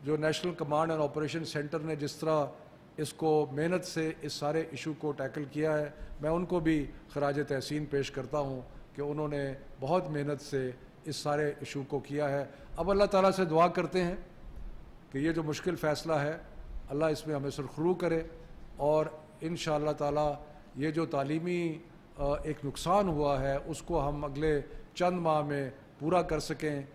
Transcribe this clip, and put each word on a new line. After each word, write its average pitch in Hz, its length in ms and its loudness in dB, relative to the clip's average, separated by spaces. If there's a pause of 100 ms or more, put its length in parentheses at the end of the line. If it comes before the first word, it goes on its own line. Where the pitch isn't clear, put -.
जो 151 120 2
National 156 360 0
Command 160 380 2
and 156 100 0
Operation 151 440 0
Center 147 360 -4
ने 156 160 -2
जिस 143 240 -4
तरह 156 320 2 (460)
इसको 151 480 2
मेहनत 160 360 0
से 160 420 -2
इस 147 160 -6
सारे 160 320 0
issue 147 220 -4
को 147 180 -2
tackle 135 320 -4
किया 151 300 0
है, 151 200 0 (280)
मैं 151 80 0
उनको 175 300 2
भी 156 300 2 (240)
खराज 143 240 2
तहसीन 147 480 -2
पेश 139 240 0
करता 135 280 -4
हूँ 135 280 -2 (300)
कि 139 60 -4
उन्होंने 147 540 -2 (240)
बहुत 170 280 2
मेहनत 147 320 -2
से 131 340 -2 (320)
इस 143 180 -6
सारे 147 380 2
issue 139 220 -6
को 135 160 -2
किया 143 280 -2
है। 139 260 -2 (240)
अब 175 120 2
अल्लाह 202 160 8
ताला 190 240 8
से 185 160 2
दुआ 165 220 8
करते 175 320 2
हैं 180 260 -2 (840)
कि 135 60 -2
ये 160 140 2
जो 160 100 0
मुश्किल 156 340 -2
फ़ैसला 156 420 2
है, 151 260 -2 (460)
अल्लाह 151 180 2
इसमें 156 260 0
हमें 139 160 -2
सुरखरू 151 440 0
करे 165 360 0 (500)
और 156 440 4 (180)
इंशाअल्लाह 151 500 0
ताला 147 460 2 (380)
ये 151 160 0
जो 160 140 0
तालीमी, 160 760 0 (360)
अ, 143 280 0
एक 151 180 -4
नुकसान 185 440 2
हुआ 143 300 2
है, 139 200 0
उसको 160 400 -4
हम 147 240 0
अगले 147 380 0 (360)
चंद 180 240 2
माह 156 220 4
में 143 280 -2
पूरा 170 520 0
कर 156 180 0
सकें 143 540 -4